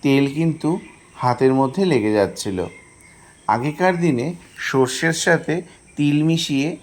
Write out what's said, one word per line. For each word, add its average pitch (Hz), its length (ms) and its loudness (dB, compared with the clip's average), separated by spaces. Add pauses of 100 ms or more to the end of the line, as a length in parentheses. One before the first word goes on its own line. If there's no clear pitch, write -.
তেল 139 220 2 (120)
কিন্তু 156 340 -2 (460)
হাতের 131 380 2
মধ্যে 131 320 0
লেগে 113 280 2
যাচ্ছিল। 98 460 0 (880)
আগেকার 151 540 0
দিনে 139 260 0 (320)
সর্ষের 135 640 0
সাথে 160 300 2 (420)
তিল 147 280 2
মিশিয়ে 156 440 0 (160)